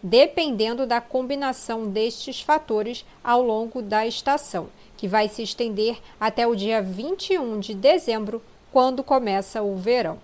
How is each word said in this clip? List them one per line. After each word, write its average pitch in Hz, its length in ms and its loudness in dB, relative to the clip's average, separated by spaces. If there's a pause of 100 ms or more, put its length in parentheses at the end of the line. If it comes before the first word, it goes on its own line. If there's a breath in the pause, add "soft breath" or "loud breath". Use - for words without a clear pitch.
dependendo 240 840 2
da 233 140 0
combinação 254 880 -4
destes 220 520 -4
fatores 240 640 0 (200 soft breath)
ao 240 180 4
longo 226 400 -2
da 214 240 0
estação, 254 640 -2 (280 soft breath)
que 202 120 -6
vai 214 200 2
se 208 140 -8
estender 220 540 -2 (240 loud breath)
até 220 260 0
o 233 80 2
dia 214 260 0
vinte 220 520 -4
e 370 60 2
um 233 200 -4
de 202 160 -6
dezembro, 226 680 2 (300)
quando 262 320 4
começa 220 600 0
o 202 120 -2
verão. 190 500 0